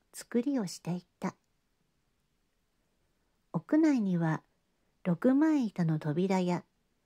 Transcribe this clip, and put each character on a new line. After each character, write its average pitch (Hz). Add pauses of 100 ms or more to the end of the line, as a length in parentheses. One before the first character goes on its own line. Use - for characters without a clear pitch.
(140)
作 -
り 277
を 190
し -
て -
い 180 (160)
た。 - (2250)
屋 302
内 294
に 185
は 160 (600)
六 185
枚 294
板 185
の 160
扉 180
や 175 (420)